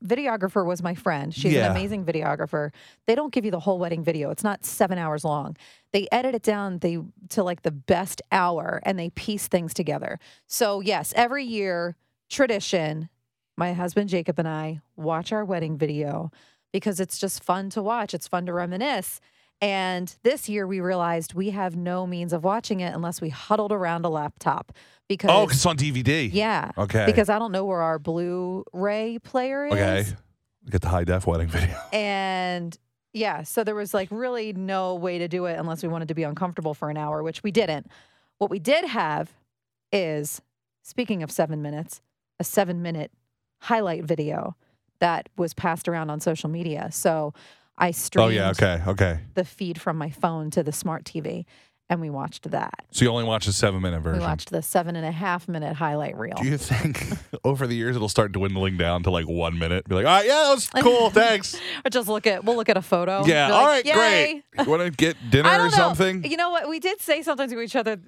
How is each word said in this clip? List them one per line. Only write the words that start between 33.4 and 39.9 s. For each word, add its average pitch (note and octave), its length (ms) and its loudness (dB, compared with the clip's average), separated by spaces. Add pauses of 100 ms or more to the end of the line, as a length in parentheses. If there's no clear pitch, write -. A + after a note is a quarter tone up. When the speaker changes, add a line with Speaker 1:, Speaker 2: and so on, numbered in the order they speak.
Speaker 1:
so A3+ 200 -2
there G#3+ 120 -2
was, G#3 180 -4
like, G3 180 0
really A3+ 420 -4
no F#3+ 420 -2
way F3 220 -4
to F3 100 -2
do F3+ 200 -2
it E3 120 -4
unless E3 240 -6
we E3+ 60 -4
wanted E3 200 -4
to D#3+ 40 -6
be D#3+ 100 -2
uncomfortable D#3+ 520 -4
for D3+ 160 -6
an D3+ 60 -6
hour, D3+ 260 -4
which D#3+ 200 -8
we G#3 80 -2
didn't. E3 360 0 (500)
What G3+ 140 0
we F#3+ 80 -2
did D4 260 2
have E3 480 -2 (580)